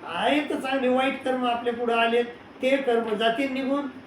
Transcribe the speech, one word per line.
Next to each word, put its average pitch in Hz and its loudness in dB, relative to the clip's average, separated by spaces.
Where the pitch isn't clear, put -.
आहे 247 0
तर 302 -2
चांगले 262 0
वाईट 262 2
कर्म 254 0
आपल्या 240 0
पुढं 233 0
आलेत, 233 2
ते 262 4
कर्म 233 2
जातील 226 0
निघून 269 -2